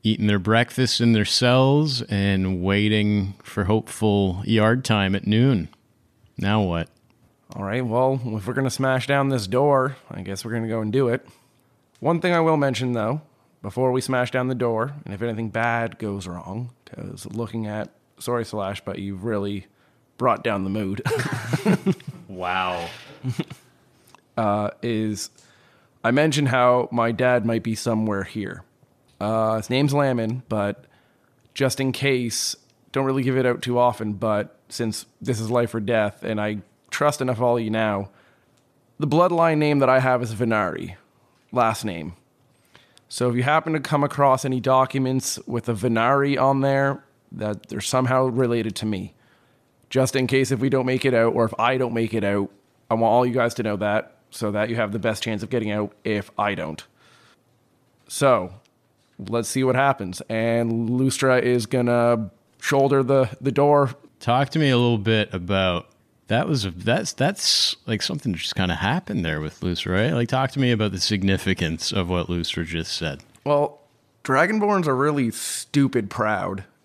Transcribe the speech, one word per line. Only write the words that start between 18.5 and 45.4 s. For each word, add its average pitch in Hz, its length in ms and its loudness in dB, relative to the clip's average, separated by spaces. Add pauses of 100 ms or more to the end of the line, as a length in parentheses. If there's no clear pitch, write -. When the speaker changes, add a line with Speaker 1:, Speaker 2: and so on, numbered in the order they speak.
Speaker 2:
but 98 140 -8
you've 98 260 -8
really 101 420 -4 (520)
brought 120 260 0
down 101 200 -2
the 95 60 -4
mood. 101 360 -4
<laughs> - 880 -2 (340)
Speaker 3:
Wow. 90 600 -2 (1500)
Speaker 2:
Uh, 104 340 0 (120)
is 110 480 -4 (720)
I 117 80 2
mentioned 147 380 2
how 123 420 4
my 117 220 0
dad 123 340 2
might 113 160 0
be 113 140 -4
somewhere 107 480 -2
here. - 400 -8 (560)
Uh, 110 360 0
his 110 140 -6
name's 139 240 2
Lamin, 127 540 0
but 104 360 -2 (680)
just 131 240 0
in 131 140 0
case, 123 640 -2 (340)
don't 135 140 -2
really 135 180 0
give 127 140 0
it 127 100 2
out 123 160 0
too 120 160 -2
often, 113 360 0
but 104 440 -4 (100)
since - 380 -6 (140)
this 120 200 -2
is 110 100 -4
life 120 240 0
or 117 60 -2
death, 104 440 0
and 107 160 -2
I 107 180 -4 (320)
trust 143 300 0
enough 127 160 -2
of 117 80 -2
all 120 140 4
of 117 40 -2
you 110 80 -4
now, 107 400 -2 (880)
the 151 80 0
bloodline 165 520 4
name 147 200 4
that 131 100 4
I 131 120 6
have 127 220 2
is 113 120 -6
Venari, 95 600 -2 (560)
last 113 320 0
name. 87 300 -6 (960)
So 123 220 -2
if 117 60 -2
you 123 80 0
happen 156 300 2
to 151 60 0
come 143 220 0
across 139 420 2
any 131 160 -2
documents 131 840 0